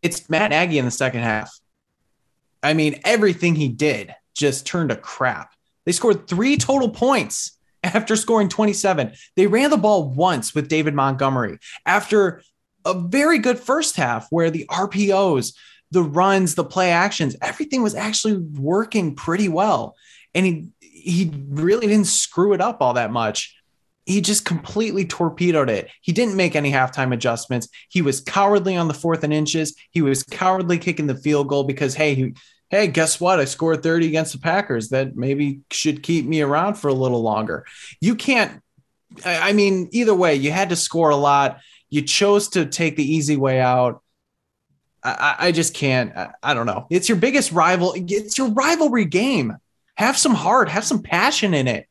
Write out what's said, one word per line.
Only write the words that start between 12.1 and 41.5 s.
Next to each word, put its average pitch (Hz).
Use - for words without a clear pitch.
a 185
very 254
good 240
first 302
half 120
where 165
the 156
R 190
P 196
Os, 180
the 175
runs, 180
the -
play 185
actions, 170
everything 285
was 214
actually 214
working 165
pretty 185
well. 170
And 185
he, 170
he 170
really 180
didn't 208
screw -
it 180
up 226
all 123
that 117
much. 113
He 196
just 202
completely 196
torpedoed 165
it. 101
He 170
didn't 208
make 170
any 143
halftime 131
adjustments. 117
He 180
was 139
cowardly 196
on 170
the 147
fourth 165
and 151
inches. 151
He 170
was 135
cowardly 185
kicking 170
the 131
field 143
goal 143
because, 135
hey, 151
he, 131
"Hey, 202
guess 160
what? 180
I 139
scored 160
thirty 165
against 160
the 131
Packers. 147
That 131
maybe 139
should -
keep 165
me 156
around 156
for 156
a 135
little 127
longer." 107
You 214
can't, 233
I, 175
I -
mean, 190
either 220
way, 180
you 139
had 180
to 175
score 165
a 143
lot. 143